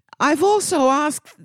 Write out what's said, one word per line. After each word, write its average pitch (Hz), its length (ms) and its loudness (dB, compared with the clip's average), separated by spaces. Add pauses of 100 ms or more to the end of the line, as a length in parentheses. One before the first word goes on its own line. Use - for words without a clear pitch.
(200)
I've 294 240 0
also 370 460 0
asked 294 540 -4